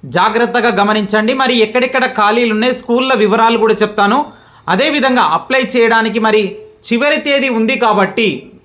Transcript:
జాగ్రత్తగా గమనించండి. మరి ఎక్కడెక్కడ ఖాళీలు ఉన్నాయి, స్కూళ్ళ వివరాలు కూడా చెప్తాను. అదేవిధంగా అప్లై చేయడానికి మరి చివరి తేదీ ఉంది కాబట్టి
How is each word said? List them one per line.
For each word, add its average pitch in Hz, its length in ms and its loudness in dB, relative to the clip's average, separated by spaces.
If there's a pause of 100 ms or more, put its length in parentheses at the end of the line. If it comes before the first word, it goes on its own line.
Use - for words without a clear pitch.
(160)
జాగ్రత్తగా 226 640 0
గమనించండి. 214 600 0
మరి 254 140 0 (100)
ఎక్కడెక్కడ 254 380 0 (140)
ఖాళీలు 220 380 2
ఉన్నాయి, 240 240 0
స్కూళ్ళ 254 420 0
వివరాలు 226 400 2
కూడా 214 200 2
చెప్తాను. 208 360 0 (560)
అదేవిధంగా 254 500 0 (140)
అప్లై 262 240 -2 (140)
చేయడానికి 226 500 2
మరి 214 160 2 (480)
చివరి 285 380 0
తేదీ 277 220 0 (100)
ఉంది 240 260 -2
కాబట్టి 202 420 0 (360)